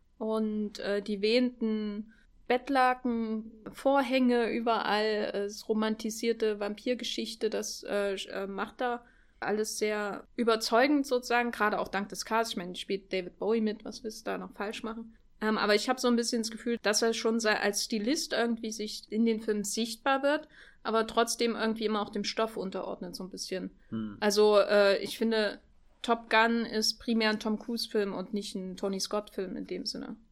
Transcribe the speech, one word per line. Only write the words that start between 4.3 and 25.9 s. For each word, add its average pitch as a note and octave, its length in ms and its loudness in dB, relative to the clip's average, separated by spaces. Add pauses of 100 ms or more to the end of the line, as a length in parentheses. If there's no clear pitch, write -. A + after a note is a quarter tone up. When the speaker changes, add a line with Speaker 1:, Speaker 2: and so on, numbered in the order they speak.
Speaker 1:
überall, G#3+ 800 0
äh, G3+ 120 -2
das G#3 240 -10
romantisierte A3 920 0
Vampirgeschichte, A3+ 880 -4
das, G#3+ 360 -6
äh, G3+ 300 -2
äh, F#3+ 320 -8
macht G3 360 -8
da A#3+ 200 -4 (380)
alles G#3+ 380 -2
sehr G#3 460 -4 (120)
überzeugend A#3+ 680 4
sozusagen, A#3+ 460 0
gerade G#3 260 2
auch - 100 -2
dank G3 220 -4
des - 160 -8
Casts. A3+ 260 0
Ich - 60 -8
meine, F3+ 160 -6
spielt G3 380 -6
David F3+ 260 -4
Bowie A3 240 2
mit, G#3+ 240 -2
was G#3+ 180 -12
willst A3 220 -10
du G3+ 40 -4
da F#3+ 80 -4
noch F#3 140 -10
falsch G#3+ 300 -6
machen? A3+ 340 -10 (240)
Ähm, G#3+ 160 2
aber G#3 180 4
ich G#3 140 2
hab C4 100 2
so B3 100 2
ein A#3+ 80 6
bisschen A#3 260 0
das A3 80 -6
Gefühl, A#3 320 -2
dass G#3+ 180 2
er A3+ 140 4
schon A3+ 260 2
sei-, G#3+ 200 2
als G#3 240 0
Stilist A3+ 500 0
irgendwie A#3 380 0
sich - 380 -10
in A3 140 2
den A3+ 160 4
Film G#3+ 240 0
sichtbar B3 580 -2
wird, D4 260 0 (340)
aber A3 240 0
trotzdem A#3 500 0
irgendwie A3 300 -2
immer G#3+ 160 0
auch G#3 80 -6
dem G3+ 140 -4
Stoff A3 340 -2
unterordnet, F#3 580 -8
so F#3 80 -10
ein F#3 60 -12
bisschen. F#3 400 -8 (180)
Speaker 2:
Hm. G#3+ 320 -6
Speaker 1:
Also, G#3 380 6
äh, G3+ 400 6
ich - 180 -6
finde, A3 440 0 (420)